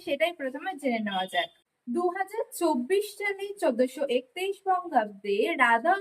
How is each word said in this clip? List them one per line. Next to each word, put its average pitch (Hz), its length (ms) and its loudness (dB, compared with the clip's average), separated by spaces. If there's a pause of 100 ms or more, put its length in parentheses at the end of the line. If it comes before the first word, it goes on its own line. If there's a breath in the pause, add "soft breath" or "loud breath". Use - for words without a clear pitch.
সেটাই 320 340 0
প্রথমে 294 320 -6 (100)
জেনে 240 260 0
নেওয়া 190 260 -2
যাক। 170 160 0 (460)
দু 349 80 0 (120)
হাজার 392 280 -4 (160)
চব্বিশ 330 460 2 (140)
সালে 403 260 -4 (160)
চোদ্দশো 254 420 0 (140)
একত্রিশ 381 400 -4 (100)
বঙ্গাব্দে 233 680 0 (260)
রাধা 233 380 4